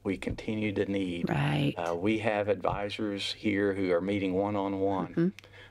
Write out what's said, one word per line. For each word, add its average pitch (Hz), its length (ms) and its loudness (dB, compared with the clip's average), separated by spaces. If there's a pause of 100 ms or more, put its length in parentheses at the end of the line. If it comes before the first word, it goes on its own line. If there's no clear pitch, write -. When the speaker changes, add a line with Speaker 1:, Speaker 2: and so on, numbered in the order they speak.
Speaker 1:
we 98 120 0
continue 107 560 -2
to 98 140 2
need. 98 440 -2
Speaker 2:
Right. 143 460 2
Speaker 1:
Uh, 85 200 -2
we 107 240 2
have 104 280 0
advisors 101 840 -2
here 101 400 2
who 95 180 0
are 85 100 4
meeting 95 340 0
one-on-one, 98 720 0
Speaker 2:
Mm-hmm. 170 200 2 (440)